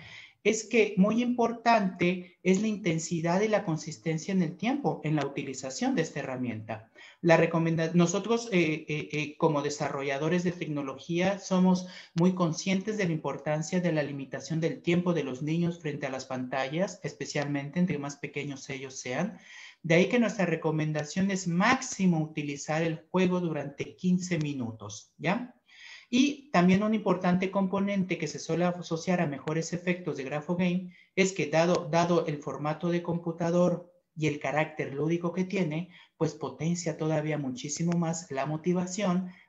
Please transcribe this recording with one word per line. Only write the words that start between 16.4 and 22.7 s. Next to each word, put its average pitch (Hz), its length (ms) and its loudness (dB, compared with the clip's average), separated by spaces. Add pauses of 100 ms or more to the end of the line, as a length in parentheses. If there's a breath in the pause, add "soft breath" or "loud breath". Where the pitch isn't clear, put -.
especialmente 143 720 -4
entre 180 200 2
más 143 180 -8
pequeños 143 540 -8
ellos 131 280 -10
sean. 147 400 -4 (460 loud breath)
De 165 100 4
ahí 185 140 6
que 247 100 2
nuestra 196 280 2
recomendación 156 840 0
es 185 160 -2
máximo 185 760 2
utilizar 151 600 -4